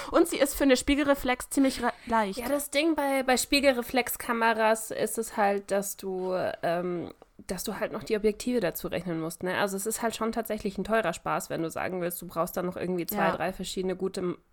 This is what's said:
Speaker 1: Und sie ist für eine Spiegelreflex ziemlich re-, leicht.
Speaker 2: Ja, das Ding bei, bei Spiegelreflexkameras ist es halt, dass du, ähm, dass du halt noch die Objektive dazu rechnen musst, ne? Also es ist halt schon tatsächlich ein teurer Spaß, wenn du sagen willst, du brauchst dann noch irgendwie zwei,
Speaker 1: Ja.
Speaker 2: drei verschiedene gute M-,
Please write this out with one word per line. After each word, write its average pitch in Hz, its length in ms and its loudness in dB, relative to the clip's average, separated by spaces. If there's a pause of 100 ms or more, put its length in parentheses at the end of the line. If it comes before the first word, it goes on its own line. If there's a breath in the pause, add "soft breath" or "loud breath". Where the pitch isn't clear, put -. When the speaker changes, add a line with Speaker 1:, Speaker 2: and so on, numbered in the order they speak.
(100)
Speaker 1:
Und 330 180 6
sie 330 100 -4
ist - 160 2
für 302 100 2
eine 262 140 8
Spiegelreflex 277 720 2
ziemlich 269 320 2
re-, 240 100 0 (140)
leicht. 220 320 0
Speaker 2:
Ja, 240 100 -6
das 285 220 -2
Ding 311 240 4
bei, 277 300 2
bei 254 120 4
Spiegelreflexkameras 233 1600 2
ist - 260 -2
es - 180 -6
halt, 202 360 2
dass 196 240 -2
du, 185 380 -4 (280)
ähm, 175 500 -2 (360)
dass 180 160 -6
du 202 160 -6
halt - 100 -2
noch 220 140 -6
die 220 120 0
Objektive 214 440 0
dazu 170 260 -2
rechnen 170 340 -2
musst, 160 220 -6
ne? 180 160 0
Also 190 180 2
es 196 100 -6
ist 220 160 -4
halt 226 120 0
schon 226 160 -2
tatsächlich 214 480 -4
ein 190 60 -2
teurer 208 280 2
Spaß, 160 380 -4
wenn 151 140 -2
du 160 60 -4
sagen 180 300 -4
willst, 175 220 -4
du 175 60 -12
brauchst 175 280 -2
dann 180 100 0
noch 180 100 -4
irgendwie 175 300 -2
zwei, 208 100 -6 (100)
Speaker 1:
Ja. 185 100 2
Speaker 2:
drei 180 160 -2
verschiedene 185 440 -4
gute 190 240 -4
M-, 180 180 -2 (140)